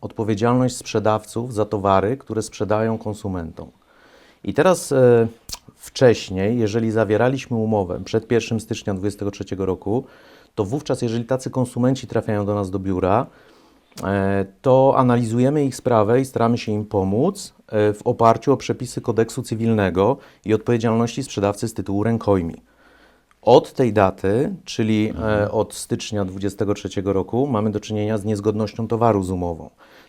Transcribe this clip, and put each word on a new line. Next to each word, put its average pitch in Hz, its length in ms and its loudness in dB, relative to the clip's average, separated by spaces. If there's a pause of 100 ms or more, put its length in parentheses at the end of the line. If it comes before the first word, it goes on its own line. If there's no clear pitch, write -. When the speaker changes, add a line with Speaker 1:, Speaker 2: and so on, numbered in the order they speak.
Speaker 1:
odpowiedzialność 117 760 0
sprzedawców 110 800 -4
za 104 100 0
towary, 101 520 2
które 110 260 -6
sprzedają 110 560 -2
konsumentom. 90 720 -10 (760)
I 98 100 -6
teraz, 170 380 2
e, 120 340 6 (480)
wcześniej, 107 840 0
jeżeli 113 320 0
zawieraliśmy 113 640 0
umowę 107 480 0
przed - 240 -4
pierwszym 113 320 0
stycznia 107 340 -6
dwudziestego 98 360 -4
trzeciego 95 360 -6
roku, 95 380 -2 (500)
to 110 100 -2
wówczas, 127 380 -4
jeżeli 117 220 -2
tacy 127 260 -4
konsumenci 123 560 -2
trafiają 104 400 -2
do 104 80 0
nas 101 160 -2
do 98 80 -4
biura, 95 480 0 (800)
e, 98 420 0 (160)
to 131 340 6
analizujemy 123 680 2
ich 131 120 -4
sprawę 117 440 2
i 135 40 -2
staramy 120 340 0
się 113 140 -6
im 104 120 -2
pomóc, 104 720 -2 (140)
e, 104 240 2
w 104 120 -10
oparciu 117 480 4
o 127 40 4
przepisy 127 440 -6
kodeksu 113 420 -2
cywilnego 110 760 2 (280)
i 107 100 2
odpowiedzialności 117 680 0
sprzedawcy 104 460 -2
z - 60 -10
tytułu 98 280 -4
rękojmi. 101 520 0 (880)
Od 139 300 6
tej 120 200 2
daty, 101 640 2 (100)
czyli, 110 420 0
e, 107 40 -4
Speaker 2:
Mhm. 104 400 0
Speaker 1:
od 107 240 -2
stycznia 110 500 -6
dwudziestego 98 500 -4
trzeciego 98 380 -4
roku, 104 340 0
mamy 110 240 0
do 104 100 -4
czynienia 107 380 -4
z 101 60 -8
niezgodnością 107 640 -2
towaru 110 340 4
z 92 80 -4
umową. 87 400 -6 (380)